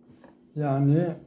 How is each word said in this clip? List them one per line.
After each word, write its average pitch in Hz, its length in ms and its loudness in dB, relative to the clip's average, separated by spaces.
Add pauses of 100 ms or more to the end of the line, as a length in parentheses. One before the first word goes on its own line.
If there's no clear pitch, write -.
(560)
Yani 147 520 0 (200)